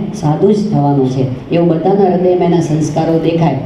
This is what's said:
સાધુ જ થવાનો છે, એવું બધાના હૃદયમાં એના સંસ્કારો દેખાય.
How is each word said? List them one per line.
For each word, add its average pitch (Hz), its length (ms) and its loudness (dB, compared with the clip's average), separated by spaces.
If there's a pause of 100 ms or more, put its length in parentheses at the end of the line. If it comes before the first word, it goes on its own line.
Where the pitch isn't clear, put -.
(140)
સાધુ 160 380 0
જ - 180 0
થવાનો 143 340 0
છે, - 500 -4
એવું 170 140 2
બધાના 185 460 2
હૃદયમાં 180 340 2
એના 170 120 2
સંસ્કારો 156 580 0
દેખાય. 160 480 0